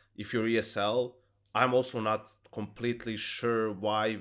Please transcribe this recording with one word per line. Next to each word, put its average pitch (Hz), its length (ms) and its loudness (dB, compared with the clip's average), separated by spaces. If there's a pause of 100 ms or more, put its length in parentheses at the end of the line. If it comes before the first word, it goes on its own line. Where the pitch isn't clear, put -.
(160)
If 104 160 -8
you're 113 160 2
E 117 100 4
S - 180 -2
L, 117 400 0 (380)
I'm 123 200 4
also 127 260 2
not 110 320 0 (200)
completely 117 640 -4
sure 110 560 0
why 107 480 0